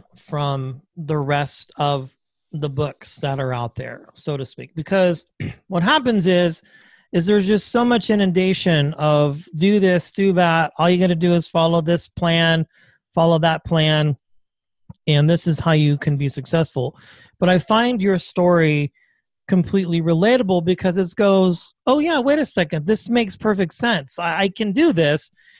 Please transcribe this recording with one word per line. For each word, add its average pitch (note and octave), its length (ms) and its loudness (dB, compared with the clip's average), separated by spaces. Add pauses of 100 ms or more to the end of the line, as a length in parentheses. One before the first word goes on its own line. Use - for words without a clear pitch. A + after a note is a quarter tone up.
(160)
from C#3 640 -6 (160)
the D3+ 200 -4
rest C#3+ 600 -4
of C#3+ 380 -4 (360)
the D3 180 -6
books C#3+ 480 -8
that C#3 220 -4
are C3 140 -4
out A#2+ 220 -8
there, A#2+ 400 -14
so D3 220 -8
to C3+ 80 -8
speak. - 280 -18
Because F3+ 520 0 (140)
<clears throat> - 280 -12
what F3 160 -2
happens A#3+ 420 0
is, F3 360 0 (500)
is E3+ 160 0
there's G3+ 200 2
just G#3 200 0
so A#3+ 180 0
much A#3+ 240 0
inundation F#3 840 0
of D3 600 0
do G3+ 240 2
this, F3+ 320 2
do G3 220 0
that. E3 460 2
All E3+ 100 2
you F3+ 80 4
gotta F3+ 160 2
do F3 200 2
is E3+ 140 0
follow E3 320 0
this E3 280 -2
plan, E3 580 0 (480)
follow E3 240 4
that D#3+ 260 0
plan, D#3 540 0 (920)
and D3+ 220 4
this E3+ 160 0
is D#3 140 -2
how E3 140 0
you D3 240 2
can C#3+ 200 -2
be C#3 100 -4
successful. C#3 720 -4 (420)
But F3+ 100 2
I F3+ 100 4
find A#3 420 0
your F#3+ 160 2
story D#3+ 720 0 (560)
completely F3 540 0
relatable, F#3 640 2
because F3+ 340 -2
it F#3 180 -2
goes, F#3+ 600 2 (100)
"Oh C#4 140 2
yeah, D#4 200 0
wait C#4 200 0
a C#4+ 60 -2
second, D#3+ 420 -4
this G#3+ 220 -2
makes A#3 260 -2
perfect G3 380 -2
sense. F#3+ 440 -4
I, F3 260 -2
I G3 60 0
can G#3 220 -6
do C#4+ 220 2
this." D#3 380 0 (280)